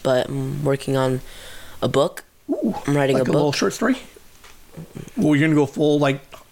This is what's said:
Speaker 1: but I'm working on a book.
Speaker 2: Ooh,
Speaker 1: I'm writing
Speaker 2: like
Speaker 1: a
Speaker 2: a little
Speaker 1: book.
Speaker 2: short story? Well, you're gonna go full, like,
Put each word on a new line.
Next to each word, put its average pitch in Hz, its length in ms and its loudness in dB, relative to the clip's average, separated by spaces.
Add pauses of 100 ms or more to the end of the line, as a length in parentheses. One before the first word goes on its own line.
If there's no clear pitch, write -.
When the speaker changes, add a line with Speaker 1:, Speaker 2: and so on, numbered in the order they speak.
Speaker 1:
but 127 260 2
I'm 139 360 -6
working 139 340 0
on 131 240 0 (640)
a 123 40 2
book. 139 360 0 (260)
Speaker 2:
Ooh, 285 240 -2 (140)
Speaker 1:
I'm 143 100 0
writing 135 220 2
Speaker 2:
like 123 80 0
Speaker 1:
a - 40 0
Speaker 2:
a - 0 -
little 147 180 2
Speaker 1:
book. 135 80 -2
Speaker 2:
short 196 160 0
story? 254 240 0 (1160)
Well, 151 200 4
you're 151 120 4
gonna 156 60 4
go 147 140 4
full, 147 320 2
like, 139 240 0 (280)